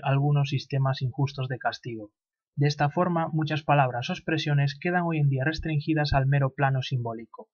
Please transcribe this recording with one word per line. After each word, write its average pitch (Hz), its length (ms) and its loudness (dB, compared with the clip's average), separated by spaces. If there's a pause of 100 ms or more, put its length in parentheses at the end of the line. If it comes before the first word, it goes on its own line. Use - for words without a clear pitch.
algunos 139 480 2
sistemas 135 500 -2
injustos 131 480 -2
de 127 80 -4
castigo. 117 540 -6 (460)
De 143 100 4
esta 147 240 2
forma, 175 420 0
muchas 156 300 -2
palabras 131 480 2
o - 20 -2
expresiones 147 680 0
quedan 175 280 0
hoy 165 120 -2
en 143 120 4
día 131 140 0
restringidas 151 680 0
al 135 140 2
mero 139 260 2
plano 135 300 0
simbólico, 117 720 -6